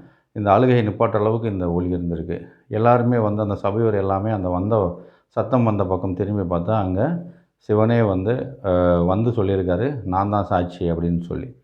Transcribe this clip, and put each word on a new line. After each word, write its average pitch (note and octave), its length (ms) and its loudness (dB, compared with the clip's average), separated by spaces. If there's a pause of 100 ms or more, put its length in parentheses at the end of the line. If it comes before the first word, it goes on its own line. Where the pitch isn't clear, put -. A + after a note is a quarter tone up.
(320)
இந்த G#2 200 0
அழுகையை B2 360 4
நிப்பாட்டுற A2 280 0
அளவுக்கு A2 320 0
இந்த F2+ 240 -2
ஒலி F2+ 220 0
இருந்திருக்கு. E2+ 520 -6 (220)
எல்லாருமே A#2 500 2
வந்து, G#2+ 240 0
அந்த G2+ 120 -2
சபையோர் G#2 400 0
எல்லாமே F#2+ 360 0
அந்த F#2 180 -2
வந்த, F#2 540 0 (240)
சத்தம் A#2 380 0
வந்த G#2 200 2
பக்கம் F#2 300 -2
திரும்பி F#2+ 420 -2
பார்த்தா, F2+ 180 -2
அங்க A2 500 -2 (320)
சிவனே A2+ 460 2
வந்து, G2+ 640 -2
அ, F#2+ 60 -2 (320)
வந்து G2+ 280 2
சொல்லியிருக்காரு, G2 760 -2
"நான் F#2+ 260 -2
தான் G2+ 140 0
சாட்சி" F2 480 -2
அப்படின்னு E2+ 280 0
சொல்லி. - 440 -8